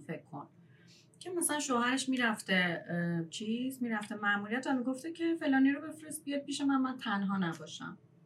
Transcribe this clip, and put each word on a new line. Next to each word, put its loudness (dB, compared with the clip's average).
فکر -8
کن، -14
که -10
مثلاً 2
شوهرش 2
می‌رفته، 2
اه، 0
چیز، -4
می‌رفته -2
مأموریت 0
و 2
می‌گفته -2
که 0
فلانی 6
رو 0
بفرست -12
بیاد -2
پیش -6
من، 4
من 0
تنها 0
نباشم. -4